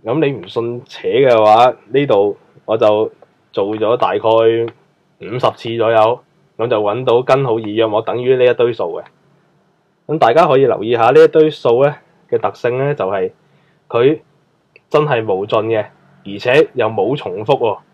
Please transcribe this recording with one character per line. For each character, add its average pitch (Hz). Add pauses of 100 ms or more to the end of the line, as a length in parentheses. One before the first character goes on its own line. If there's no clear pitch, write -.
噉 120
你 143
唔 92
信 120
邪 127
嘅 113
話， 113 (140)
呢 139
度 101 (280)
我 110
就 107 (440)
做 101
咗 107
大 92
概 104
五 113
十 120
次 117
左 113
右， 113 (380)
噉 117
就 113
搵 107
到 120
根 135
號 120
二 113
約 107
莫 117
等 113
於 127
呢 127
一 123
堆 120
數 87
嘅。 - (1000)
噉 151
大 120
家 165
可 139
以 135
留 107
意 117
下 117
呢 156
一 160
堆 156
數 131
呢 143 (340)
嘅 120
特 -
性 123
呢， 139
就 98
係 95 (560)
佢 120 (680)
真 151
係 131
無 101
盡 110
嘅， 107 (400)
而 101
且 135
又 113
冇 110
重 101
複 -
喎。 110 (140)